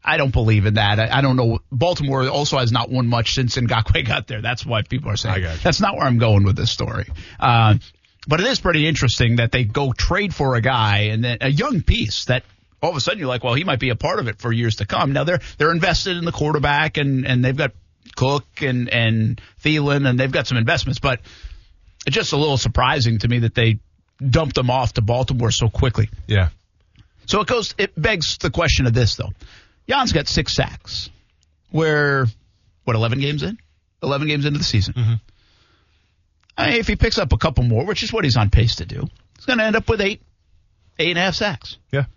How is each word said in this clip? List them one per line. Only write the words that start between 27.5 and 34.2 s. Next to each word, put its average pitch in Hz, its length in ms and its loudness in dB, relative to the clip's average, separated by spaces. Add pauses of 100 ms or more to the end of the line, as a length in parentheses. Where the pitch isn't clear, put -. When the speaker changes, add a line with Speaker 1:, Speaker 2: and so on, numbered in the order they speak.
Speaker 1:
it 202 140 0 (100)
begs 202 360 0
the - 140 -4
question 151 360 2
of 117 60 2
this 113 240 2
though. - 140 -8 (580)
Jan's 254 240 0
got - 160 0
six - 240 -2
sacks. - 560 -6 (640)
We're, 147 520 2 (600)
what, 117 100 0
eleven 117 240 0
games 143 240 -2
in? 202 140 -6 (440)
Eleven 139 280 -2